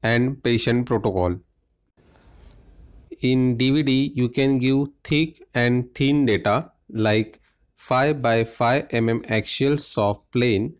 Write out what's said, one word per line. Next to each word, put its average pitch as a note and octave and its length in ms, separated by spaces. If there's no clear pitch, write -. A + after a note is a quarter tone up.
and A#2+ 400
patient A#2+ 420
protocol. F#2+ 520
In B2+ 380
D C3 140
V D3 100
D, C3+ 320
you B2 160
can C3+ 300
give C3+ 300
thick D#3+ 380
and B2 400
thin C#3 320
data G#2 440
like A2 520
five C#3 460
by A2+ 220
five B2 480
M A2+ 180
M A2+ 180
axial C3+ 520
soft - 520
plane A#2+ 480